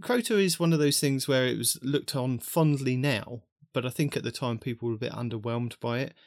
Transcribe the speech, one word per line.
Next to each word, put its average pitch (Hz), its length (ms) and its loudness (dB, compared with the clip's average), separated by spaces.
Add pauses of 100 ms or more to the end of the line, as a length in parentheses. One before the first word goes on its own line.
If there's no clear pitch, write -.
Crota 233 420 2
is 180 160 0
one 170 140 4
of 156 60 4
those 147 200 4
things 135 280 2
where 131 200 4
it 117 100 0
was 120 240 -2
looked 139 320 -2
on 127 260 -2
fondly 139 580 2
now, 123 460 -2 (280)
but 117 140 -2
I - 40 -4
think 147 280 0
at 113 60 -4
the - 80 -4
time 120 280 -4
people 117 300 -4
were 113 60 -2
a 107 40 -6
bit 117 140 -6
underwhelmed 117 640 -4
by 117 200 -2
it, 135 140 -4 (140)